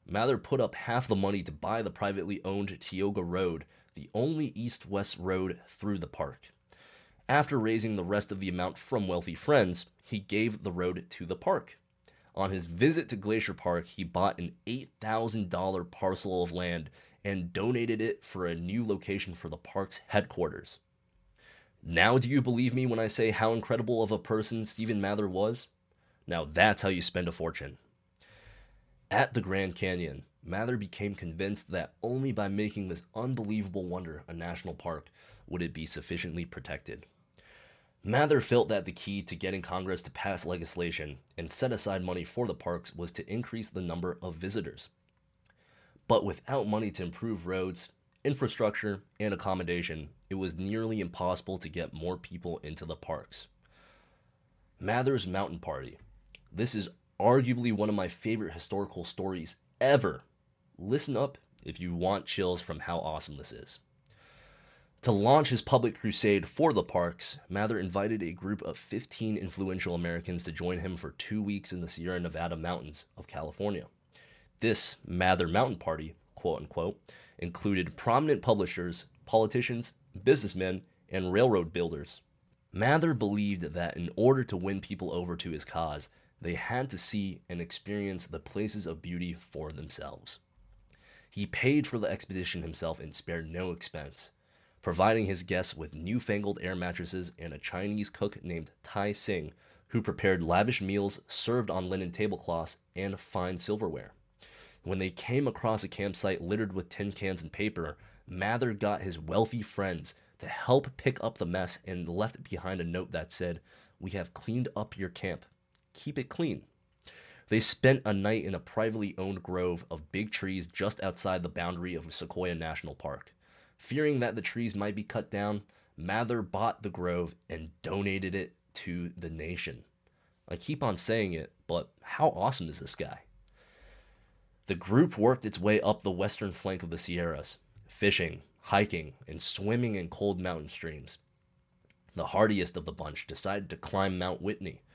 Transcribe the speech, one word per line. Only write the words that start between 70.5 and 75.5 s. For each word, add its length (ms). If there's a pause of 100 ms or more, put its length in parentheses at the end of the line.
join 260
him 180
for 140
two 320
weeks 280
in 120
the 40
Sierra 320
Nevada 380
mountains 480 (100)
of 120
California. 580 (760)
This 360 (100)
Mather 400
Mountain 300